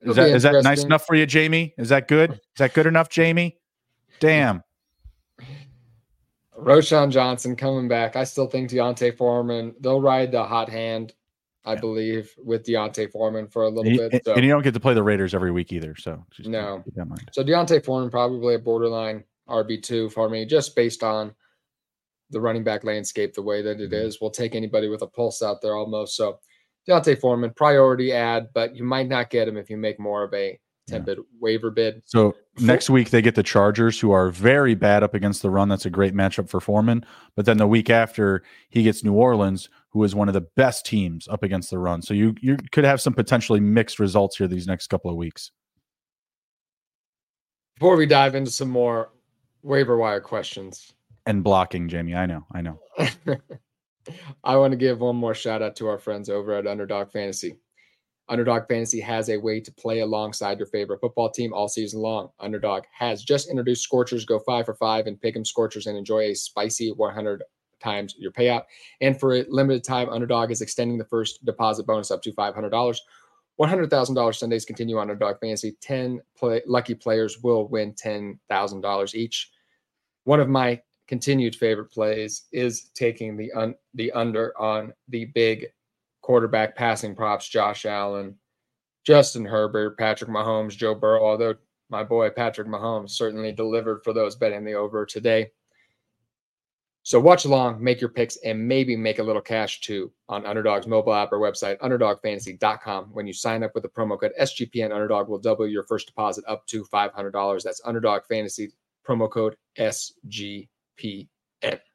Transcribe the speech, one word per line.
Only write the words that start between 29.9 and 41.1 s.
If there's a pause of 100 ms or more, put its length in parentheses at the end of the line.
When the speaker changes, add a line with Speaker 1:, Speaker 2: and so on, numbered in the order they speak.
Speaker 2:
more
of
a (280)
Speaker 1:
Yeah.
Speaker 2:
tepid (200)
waiver
bid.
Speaker 1:
So
Speaker 2:
Fo-
Speaker 1:
next
week
they
get
the
Chargers,
who
are
very
bad
up
against
the
run.
That's
a
great
matchup
for
Foreman. (300)
But
then
the
week
after, (280)
he
gets
New
Orleans, (200)
who
is
one
of
the
best
teams